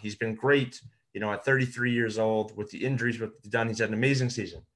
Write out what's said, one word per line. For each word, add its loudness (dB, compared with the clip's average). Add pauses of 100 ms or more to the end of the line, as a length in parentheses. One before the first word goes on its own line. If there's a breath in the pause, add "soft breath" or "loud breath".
He's -6
been -2
great. 2 (320 soft breath)
You -8
know, 0
at -4
thirty-three 2
years 0
old, 0
with -8
the -8
injuries, 0
what -6 (100)
he's -12
done, 2
he's -4
had 2
an -2
amazing 2
season. -6 (120)